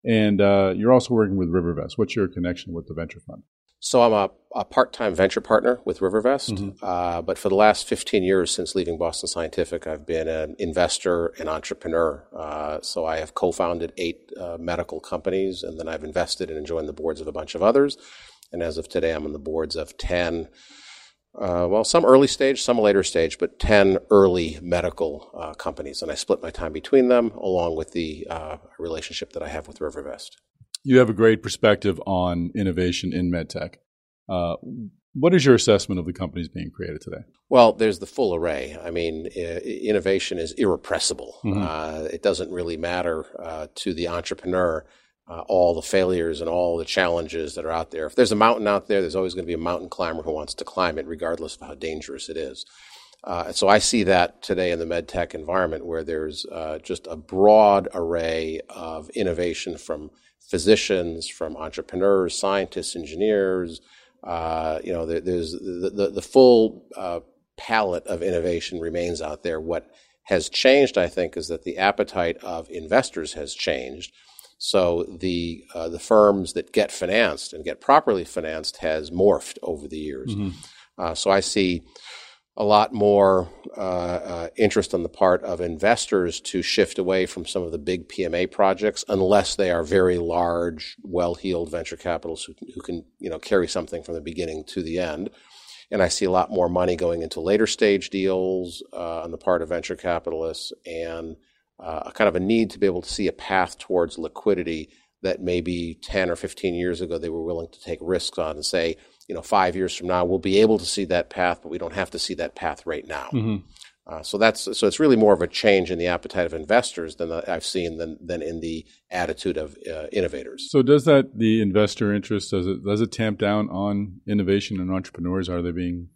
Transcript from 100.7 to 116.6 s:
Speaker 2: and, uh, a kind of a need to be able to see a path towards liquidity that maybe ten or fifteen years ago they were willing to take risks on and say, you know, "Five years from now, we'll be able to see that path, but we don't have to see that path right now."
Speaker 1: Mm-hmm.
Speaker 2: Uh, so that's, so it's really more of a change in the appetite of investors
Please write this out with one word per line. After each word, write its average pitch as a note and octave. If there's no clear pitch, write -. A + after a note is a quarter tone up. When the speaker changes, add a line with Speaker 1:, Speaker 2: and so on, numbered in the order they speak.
Speaker 2:
and, E2
uh, D#2+
a -
kind G#2+
of E2+
a F2+
need A2
to -
be G2+
able F2+
to -
see F#2+
a -
path -
towards F2
liquidity D#2+
that F#2+
maybe F2
ten F#2
or E2+
fifteen F2+
years F2+
ago E2
they E2
were D#2+
willing E2
to -
take E2
risks F2
on D#2
and D2+
say, E2
you F2+
know, E2
"Five F#2
years F#2
from F2
now, F2+
we'll F2+
be F#2+
able A2
to E2+
see G2
that E2+
path, F2
but D#2
we E2+
don't E2+
have F#2
to E2
see -
that E2
path D#2
right D#2
now." D2
Speaker 1:
Mm-hmm. A2
Speaker 2:
Uh, D#2
so G2+
that's, A2
so G#2+
it's F#2
really D3
more G#2
of E2+
a F2
change F#2+
in F2
the F2
appetite F2
of D#2+
investors E2